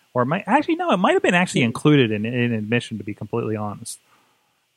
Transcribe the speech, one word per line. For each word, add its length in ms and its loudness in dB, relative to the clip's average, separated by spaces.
or 100 2
it 20 4
might, 220 -2
actually, 280 2
no, 160 -2
it 60 2
might 160 2
have 80 2
been 140 2
actually 260 2
included 500 4
in, 140 -4
in 260 0
admission, 460 -2
to 60 -10
be 100 -10
completely 420 -4
honest. 440 -10